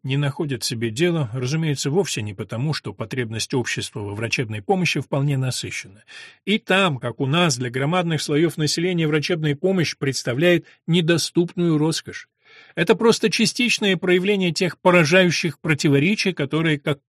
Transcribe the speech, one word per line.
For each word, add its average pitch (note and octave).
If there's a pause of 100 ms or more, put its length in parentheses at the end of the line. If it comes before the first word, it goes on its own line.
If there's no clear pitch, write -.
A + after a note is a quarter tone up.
не C3+
находят C#3
себе A#2
дела, D#3
разумеется, C#3
вовсе D3
не G#2
потому, A#2+
что -
потребность A2+
общества -
во E2+
врачебной A2
помощи F#3
вполне C#3+
насыщена. A#2+ (420)
И G3
там, F#3
как C#3+
у C#3+
нас, D3+
для B2
громадных D#3
слоёв D#3
населения E3
врачебная D3+
помощь F#3
представляет D3 (180)
недоступную E3+
роскошь. - (460)
Это E3+
просто A3
частичное A3+
проявление F#3
тех F3
поражающих F3
противоречий, D#3+
которые, D#3
как C#3+ (120)